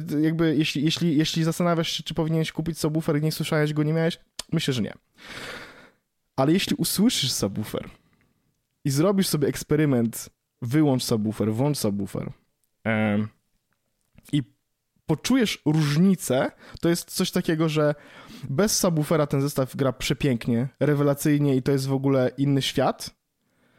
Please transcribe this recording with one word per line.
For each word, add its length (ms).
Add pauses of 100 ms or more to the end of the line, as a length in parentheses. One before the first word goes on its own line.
(220)
jakby, 340
jeśli, 280
jeśli, 340
jeśli 260
zastanawiasz 480
się, 120
czy 100
powinieneś 380
kupić 280
subwoofer 380
i 40
nie 100
słyszałeś 420
go, 100
nie 100
miałeś, 260 (320)
myślę, 220
że 80
nie. 120 (1400)
Ale 180
jeśli 220
usłyszysz 560
subwoofer 580 (960)
i 40
zrobisz 380
sobie 200
eksperyment, 840 (320)
wyłącz 420
subwoofer, 500
włącz 240
subwoofer, 540 (520)
em, 440 (1040)
i 100 (640)
poczujesz 600
różnicę, 840 (300)
to 80
jest 220
coś 200
takiego, 380
że 260 (540)
bez 300
subwoofera 480
ten 140
zestaw 340
gra 180
przepięknie, 720 (120)
rewelacyjnie 760
i 80
to 80
jest 160
w 60
ogóle 440
inny 240
świat. 540 (640)